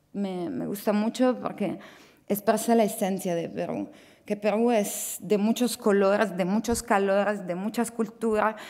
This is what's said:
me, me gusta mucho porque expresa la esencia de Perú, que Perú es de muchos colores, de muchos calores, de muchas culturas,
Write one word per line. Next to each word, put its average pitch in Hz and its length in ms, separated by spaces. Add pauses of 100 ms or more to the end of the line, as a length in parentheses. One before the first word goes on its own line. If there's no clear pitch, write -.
(140)
me, 180 360
me - 160
gusta 202 280
mucho 226 480
porque - 360 (500)
expresa 220 460
la 226 120
esencia 190 500
de 165 140
Perú, 170 400 (360)
que 208 120
Perú 214 340
es - 480
de 196 180
muchos 226 400
colores, 202 600
de 185 80
muchos 226 360
calores, 196 640
de 170 80
muchas 220 380
culturas, 214 640 (140)